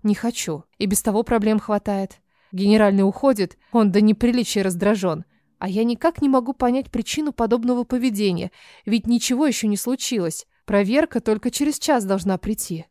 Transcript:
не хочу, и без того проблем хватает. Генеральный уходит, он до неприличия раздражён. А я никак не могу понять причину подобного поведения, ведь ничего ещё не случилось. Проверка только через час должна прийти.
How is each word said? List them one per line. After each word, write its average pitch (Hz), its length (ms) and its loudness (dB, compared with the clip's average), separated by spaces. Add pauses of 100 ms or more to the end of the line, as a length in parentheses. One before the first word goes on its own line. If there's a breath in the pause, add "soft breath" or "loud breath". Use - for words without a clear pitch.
не 208 120 2
хочу, 175 480 -6 (140)
и 208 80 -2
без 202 160 0
того 220 220 0
проблем 214 360 2
хватает. 202 600 -4 (320)
Генеральный 196 520 4
уходит, 202 540 0 (140)
он 214 200 4
до 202 100 4
неприличия 214 640 2
раздражён. 185 640 0 (340)
А 185 80 -6
я 196 160 -2
никак 240 380 0
не 285 80 2
могу 262 240 2
понять 254 380 -2
причину 294 420 -4
подобного 233 500 0
поведения, 208 680 -2 (340 loud breath)
ведь 214 220 0
ничего 240 400 0
ещё 226 200 -2
не 208 80 0
случилось. 208 720 -4 (180)
Проверка 214 540 0
только 214 300 -2
через 285 300 -2
час 247 260 0
должна 190 320 -2
прийти. 180 540 -6